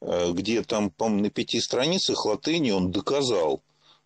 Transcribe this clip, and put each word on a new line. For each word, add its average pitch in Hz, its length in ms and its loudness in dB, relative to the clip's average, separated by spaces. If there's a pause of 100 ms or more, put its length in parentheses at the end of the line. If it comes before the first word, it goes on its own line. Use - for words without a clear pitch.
э, 87 320 0
где 101 300 0
там, 104 280 -2
по-моему, 104 340 0
на 101 60 0
пяти - 300 -2
страницах 135 640 0
латыни 143 440 0
он 95 200 2
доказал, 98 720 0 (440)